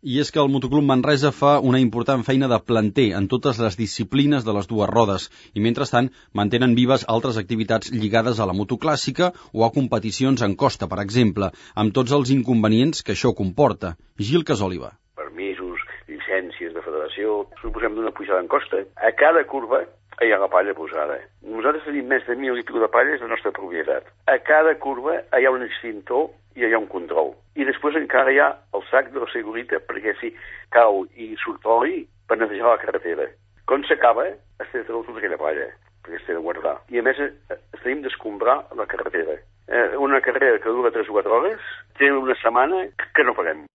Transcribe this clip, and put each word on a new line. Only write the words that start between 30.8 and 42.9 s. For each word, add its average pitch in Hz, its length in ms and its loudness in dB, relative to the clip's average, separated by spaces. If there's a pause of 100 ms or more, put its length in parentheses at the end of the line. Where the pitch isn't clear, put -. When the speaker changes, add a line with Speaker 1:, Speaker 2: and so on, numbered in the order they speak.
Speaker 2:
i 110 240 -14
surt - 260 -10
oli, 127 380 2 (240)
per 113 100 0
netejar 113 380 2
la - 80 -6
carretera. 73 440 -4 (400)
Quan 139 200 0
s'acaba, 139 400 4
es - 440 -14
té 120 160 -6
tota 117 280 -8
aquella 95 240 -6
palla, 73 300 -4 (340)
perquè 82 160 -14
es - 80 -16
té 85 80 -4
de 82 80 -6
guardar. 80 380 -4 (100)
I 120 80 0
a 113 40 -2
més, 131 160 0
eh, 143 120 -6 (240)
es - 280 -20
tenim 135 200 -4
d'escombrar 110 540 -2 (180)
la 113 100 -6
carretera. 80 540 -6 (280)
Eh, 113 300 0
una 139 240 2
carrera 127 380 2
que 113 100 -4
dura 120 220 0
tres 110 180 -4
o 104 60 -6
quatre 101 160 0
hores, 175 280 0 (380)
té 139 140 4
una 131 320 0
setmana 143 440 2 (280)